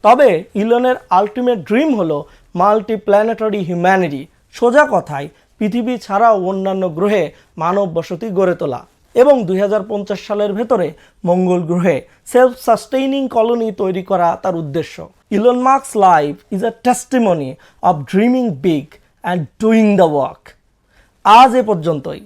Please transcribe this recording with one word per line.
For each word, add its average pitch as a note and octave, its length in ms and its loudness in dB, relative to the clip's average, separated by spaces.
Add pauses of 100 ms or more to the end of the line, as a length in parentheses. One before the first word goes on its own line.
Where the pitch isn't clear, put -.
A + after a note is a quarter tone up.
তবে G#3+ 420 4 (120)
ইলনের A#3+ 400 0 (140)
আলটিমেট G#3 500 0
ড্রিম B3 360 0
হলো D#3+ 300 -4 (300)
মাল্টিপ্ল্যানেটারি G#3+ 1040 0
হিউম্যানিটি। F3 680 -2 (240)
সোজা C4 400 2
কথায় D3+ 380 -4 (300)
পৃথিবী A3+ 340 -2 (120)
ছাড়াও G#3+ 320 2 (120)
অন্যান্য F#3+ 340 -4 (140)
গ্রহে G3+ 260 0 (400)
মানব F#3+ 240 0 (100)
বসতি F3 300 -8 (100)
গড়ে F3+ 240 0
তোলা C3+ 200 -6 (400)
এবং C#4 140 6 (120)
দুই F#3 160 -2
হাজার G3+ 280 -2
পঞ্চাশ G3+ 360 -6
সালের G#3 300 -4
ভেতরে A3 300 -2 (400)
মঙ্গল F3+ 420 0
গ্রহে E3+ 280 0 (340)
সেলফ B3 220 4 (120)
সাস্টেইনিং C4+ 580 -2 (120)
কলোনি A3+ 340 0 (120)
তৈরি F#3+ 280 -4
করা F3 200 0 (140)
তার F#3 200 -4
উদ্দেশ্য। D3 320 -8 (400)
Elon B3 320 2
Musk's C4+ 260 -2 (140)
life D3 320 2 (160)
is F#3 60 -6 (100)
a - 20 -18 (140)
testimony G3 640 -2 (360)
of F3+ 80 2 (160)
dreaming A#3+ 360 2 (200)
big D3 180 -2 (440)
and F3+ 100 -4 (240)
doing A3 240 4 (120)
the E3+ 80 6 (100)
work। - 260 -6 (840)
আজ G#3+ 340 8
এ - 100 2
পর্যন্তই। D#3 560 -4